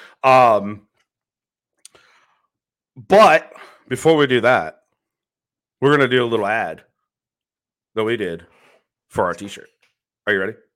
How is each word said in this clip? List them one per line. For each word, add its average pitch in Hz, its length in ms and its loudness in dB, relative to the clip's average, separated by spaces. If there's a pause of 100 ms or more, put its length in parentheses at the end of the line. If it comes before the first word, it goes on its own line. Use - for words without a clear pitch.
(220)
Um, 110 640 2 (2000)
but 165 580 2 (360)
before 160 280 0
we 147 120 2
do 123 140 0
that, 107 400 -2 (1000)
we're 135 100 2
gonna 143 160 2
do 123 160 0
a 120 40 -4
little 110 200 -4
ad 98 380 -6 (1120)
that 110 80 -4
we 113 120 -4
did 87 300 -10 (640)
for 107 160 -4
our 87 100 -4
t-shirt. - 360 -18 (580)
Are 104 40 0
you 98 60 0
ready? 98 140 -6 (240)